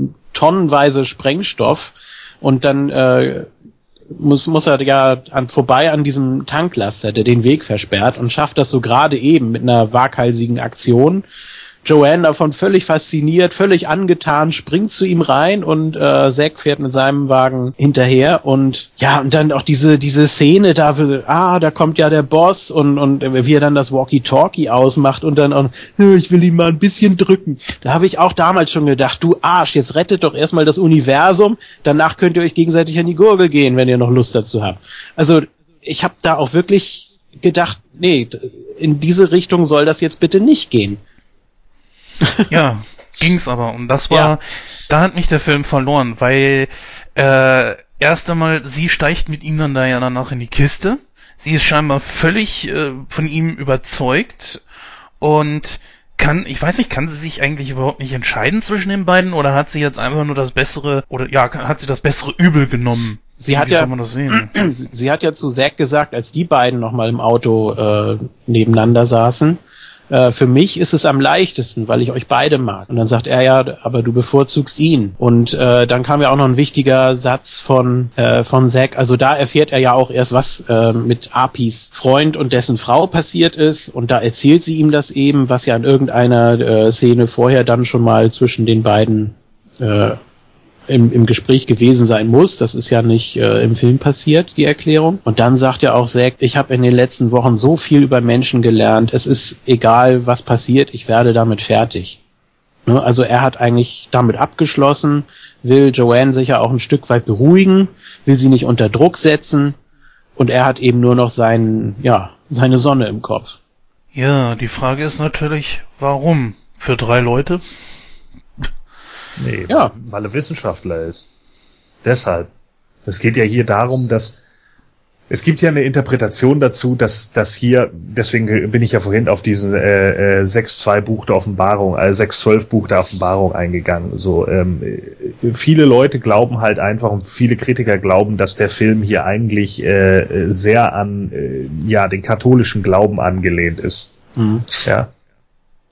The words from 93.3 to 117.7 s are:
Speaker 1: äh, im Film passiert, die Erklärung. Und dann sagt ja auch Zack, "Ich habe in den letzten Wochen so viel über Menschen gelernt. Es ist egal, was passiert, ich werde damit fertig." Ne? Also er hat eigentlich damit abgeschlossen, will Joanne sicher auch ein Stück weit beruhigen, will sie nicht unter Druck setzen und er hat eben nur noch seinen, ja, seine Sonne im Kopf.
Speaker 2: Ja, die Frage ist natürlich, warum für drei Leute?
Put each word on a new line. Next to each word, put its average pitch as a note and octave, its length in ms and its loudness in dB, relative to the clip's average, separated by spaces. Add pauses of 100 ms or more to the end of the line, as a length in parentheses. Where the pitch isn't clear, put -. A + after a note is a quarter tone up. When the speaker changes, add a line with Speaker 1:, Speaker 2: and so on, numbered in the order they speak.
Speaker 1:
äh, A2 260 0
im A2+ 120 2
Film B2 220 2
passiert, D3+ 580 0
die D3+ 100 0
Erklärung. D#3 580 0
Und A2+ 160 -2
dann B2 180 4
sagt C3 240 0
ja A#2+ 140 4
auch A#2+ 120 2
Zack, B2 300 0
"Ich C3 200 -2
habe C3+ 180 -2
in B2 80 0
den B2 100 4
letzten B2 380 2
Wochen A#2+ 260 2
so B2+ 180 2
viel C#3+ 280 4
über B2+ 180 2
Menschen A#2+ 400 0
gelernt. A2 500 2
Es B2 140 -2
ist - 400 -4
egal, B2 640 2
was A#2+ 160 -2
passiert, B2 500 0
ich - 140 -16
werde A#2 260 2
damit A2+ 300 0
fertig." A2 580 -4 (640)
Ne? B2 160 2
Also B2 220 2
er A#2+ 180 0
hat C3 180 -2
eigentlich A#2+ 520 -2
damit A#2+ 240 2
abgeschlossen, C#3+ 880 0 (400)
will C3+ 280 6
Joanne B2+ 440 2
sicher B2+ 260 0
auch A#2 80 0
ein B2+ 100 -2
Stück - 300 -2
weit A#2+ 160 0
beruhigen, F#3 640 4 (380)
will C#3 100 4
sie C3 140 4
nicht C3 160 4
unter A#2+ 220 2
Druck D3+ 300 2
setzen C#3+ 560 0 (640)
und B2 160 0
er B2+ 160 2
hat B2+ 100 -2
eben B2 220 2
nur B2 160 4
noch B2 160 0
seinen, A2+ 720 0
ja, A#2+ 260 0 (220)
seine C3 260 2
Sonne B2+ 300 2
im G#2+ 160 -8
Kopf. - 340 -8 (560)
Speaker 2:
Ja, C3 400 0
die A2+ 140 -8
Frage C3+ 360 -4
ist D3+ 160 -6
natürlich, D3+ 640 -6 (180)
warum C#3 540 -2 (240)
für - 180 -4
drei A#2+ 260 0
Leute? C3+ 380 -2 (1800)